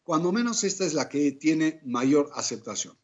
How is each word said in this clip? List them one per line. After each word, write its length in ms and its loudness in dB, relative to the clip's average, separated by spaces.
cuando 300 0
menos 320 0
esta 200 -2
es 100 0
la 140 0
que 240 0
tiene 520 0
mayor 500 2
aceptación. 680 -8